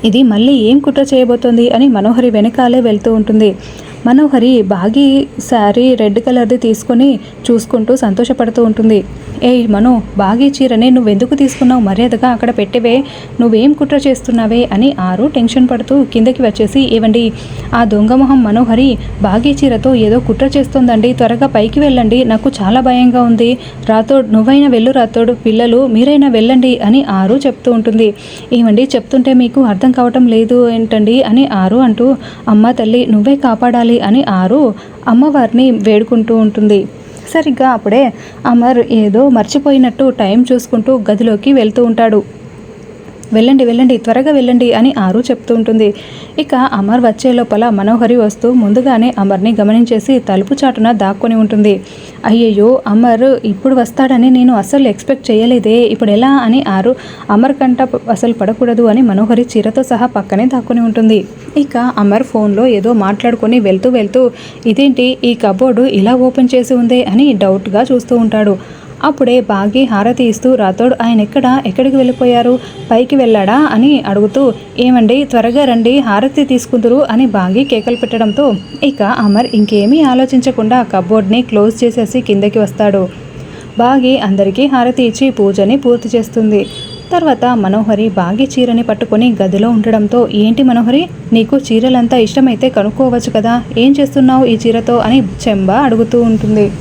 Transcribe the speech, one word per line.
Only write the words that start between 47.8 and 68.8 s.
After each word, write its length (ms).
వస్తూ 360
ముందుగానే 560
అమర్ని 420
గమనించేసి 580
తలుపు 360
చాటున 380
దాక్కుని 420
ఉంటుంది. 400
"అయ్యయ్యో, 440
అమర్ 400
ఇప్పుడు 300
వస్తాడని 560
నేను 240
అస్సలు 340
ఎక్స్‌పెక్ట్ 420
చేయలేదే, 520
ఇప్పుడు 280
ఎలా?" 260
అని 320
ఆరు 260
అమర్ 220
కంట 300
ప-, 280
అసలు 220
పడకూడదు 500
అని 200
మనోహరి 440
చీరతో 260
సహా 240
పక్కనే 400
దాక్కుని 340
ఉంటుంది. 380
ఇక 200
అమర్ 240
ఫోన్లో 440
ఏదో 260
మాట్లాడుకొని 680
వెళ్తూ 300
వెళ్తూ, 320
"ఇదేంటి 380
ఈ 100
కబోర్డు 480
ఇలా 320
ఓపెన్ 400
చేసి 200
ఉందే?" 280
అని 300
డౌట్గా 500
చూస్తూ 340
ఉంటాడు. 380